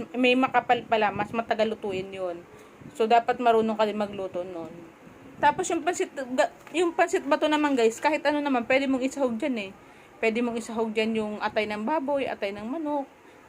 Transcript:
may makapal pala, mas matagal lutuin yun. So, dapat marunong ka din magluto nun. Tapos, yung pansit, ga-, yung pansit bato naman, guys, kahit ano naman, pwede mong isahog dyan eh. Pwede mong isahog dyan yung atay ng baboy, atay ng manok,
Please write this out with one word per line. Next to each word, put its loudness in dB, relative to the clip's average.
may 4
makapal 2
pala, 2
mas -4
matagal 0
lutuin -6
yun. -6
So, 0
dapat 4
marunong 4
ka 2
din -2
magluto -4
nun. -10
Tapos, 4
yung -2
pansit, -2
ga-, 0
yung 0
pansit 2
bato 2
naman, 2
guys, 2
kahit 0
ano 2
naman, 0
pwede 4
mong 0
isahog -2
dyan -2
eh. -8
Pwede 2
mong 0
isahog -4
dyan 0
yung -4
atay 0
ng -4
baboy, -2
atay -4
ng -12
manok, -4